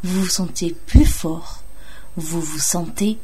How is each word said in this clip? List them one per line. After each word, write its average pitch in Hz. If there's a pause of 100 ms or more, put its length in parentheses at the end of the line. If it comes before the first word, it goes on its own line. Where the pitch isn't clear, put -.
vous 185
vous 185
sentez 170 (100)
plus -
fort, - (520)
vous 165
vous 151
sentez 175